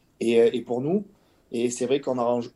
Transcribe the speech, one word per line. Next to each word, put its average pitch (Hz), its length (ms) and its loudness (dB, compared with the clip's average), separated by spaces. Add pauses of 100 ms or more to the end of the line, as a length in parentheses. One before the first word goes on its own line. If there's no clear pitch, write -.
(200)
et, 117 200 4
euh, 117 120 6
et 123 100 -4
pour 123 180 -6
nous. 180 240 0 (460)
Et 120 200 -2
c'est 123 140 -6
vrai 135 160 0
qu'on 131 180 -4
a, 120 220 0 (160)